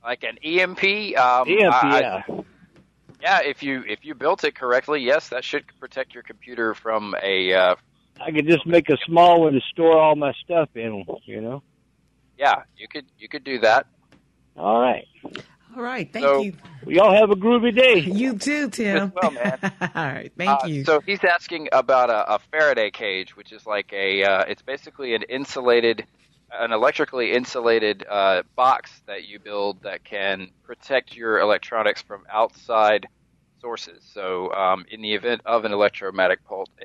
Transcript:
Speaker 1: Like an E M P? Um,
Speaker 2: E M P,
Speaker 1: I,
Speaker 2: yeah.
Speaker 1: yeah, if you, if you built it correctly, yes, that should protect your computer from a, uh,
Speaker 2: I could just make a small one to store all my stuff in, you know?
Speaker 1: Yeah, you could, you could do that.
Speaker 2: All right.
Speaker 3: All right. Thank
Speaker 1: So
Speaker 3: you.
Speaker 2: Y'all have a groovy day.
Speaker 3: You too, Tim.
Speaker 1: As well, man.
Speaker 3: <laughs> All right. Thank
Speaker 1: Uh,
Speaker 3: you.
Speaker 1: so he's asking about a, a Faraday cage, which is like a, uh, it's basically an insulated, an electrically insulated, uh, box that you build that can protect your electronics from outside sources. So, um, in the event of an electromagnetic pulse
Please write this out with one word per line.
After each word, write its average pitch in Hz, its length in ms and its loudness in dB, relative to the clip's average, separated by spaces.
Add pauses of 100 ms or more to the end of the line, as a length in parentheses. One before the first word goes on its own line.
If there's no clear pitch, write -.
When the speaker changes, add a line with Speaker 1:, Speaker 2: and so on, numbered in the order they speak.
Speaker 1:
Like 123 220 -8
an 113 200 -8
E 170 160 -2
M 185 140 -2
P? 196 420 -4
Um, 127 320 2
Speaker 2:
E 202 140 2
M 180 80 6
P, 127 60 4 (120)
Speaker 1:
I, 127 120 4
Speaker 2:
yeah. 117 220 -4 (960)
Speaker 1:
yeah, 180 220 2
if 139 200 -6
you, 135 240 -6
if 107 180 -10
you 151 100 -14
built 147 300 -2
it 147 100 -2
correctly, 131 480 -2
yes, 135 280 0
that 123 140 -8
should - 200 -6 (140)
protect - 360 -12
your 120 80 -20
computer 113 520 -6
from 107 480 -6
a, 95 300 0
uh, 92 220 4 (460)
Speaker 2:
I 151 100 -10
could 151 160 -2
just 160 200 2
make 170 240 4
a 139 60 4 (100)
small 170 360 6
one 151 120 2
to 127 60 2 (120)
store 165 260 6
all 156 160 6
my 143 180 -2 (120)
stuff 165 300 0
in, 110 300 -8 (200)
you 107 160 -12
know? 123 220 -10 (760)
Speaker 1:
Yeah, 131 240 2 (140)
you 107 120 -20
could, 143 180 -14 (120)
you 107 100 -20
could 139 160 -12
do 131 160 -6
that. 113 260 4 (680)
Speaker 2:
All 107 240 0
right. 123 260 0 (720)
Speaker 3:
All 247 60 -10
right. 240 300 -8
Thank 233 120 -8
Speaker 1:
So 214 180 4
Speaker 3:
you. 202 100 -6 (340)
Speaker 2:
Y'all 185 260 6
have 208 180 6
a 208 40 4
groovy 226 400 2
day. 247 240 6
Speaker 3:
You 202 400 -2
too, 285 320 -4
Tim. 202 260 -2
Speaker 1:
As 196 140 -2 (100)
well, 175 120 2
man. 131 300 -4
Speaker 3:
<laughs> 190 180 -6
All 180 80 -6 (180)
right. - 320 -10
Thank 180 120 -2 (120)
Speaker 1:
Uh, - 60 -8
Speaker 3:
you. 143 160 -6
Speaker 1:
so 156 160 2
he's 196 240 -4
asking 170 480 -2
about 127 380 2
a, 107 240 0
a 104 40 -2 (140)
Faraday 131 400 2
cage, 95 440 -6
which 101 140 -20
is 110 160 -20
like 104 260 -6
a, 98 300 0
uh, 98 240 2
it's - 160 -8
basically 135 540 -8
an 107 80 -4
insulated, 120 800 0 (480)
an 117 180 -6
electrically 123 640 0
insulated, 113 760 0
uh, 98 360 2 (100)
box - 540 0
that 98 160 -14
you 101 160 -20
build 101 420 -6
that 95 220 -12
can 98 460 -6 (120)
protect - 540 -6
your 113 240 -2
electronics 104 600 -2
from 98 200 -18 (100)
outside 107 760 0 (520)
sources. 110 520 -14
So, 92 400 -6
um, 92 360 -2
in 110 140 -16
the 107 120 -4
event 113 320 -4
of 113 180 0
an 107 80 -2
electromagnetic 95 720 0
pulse 98 240 -12 (160)